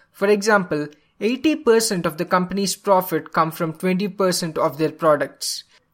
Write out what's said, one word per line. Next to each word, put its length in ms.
For 180
example, 580
eighty 360
percent 500
of 100
the 80
company's 520
profit 560
come 180
from 220
twenty 360
percent 480
of 220
their 140
products. 720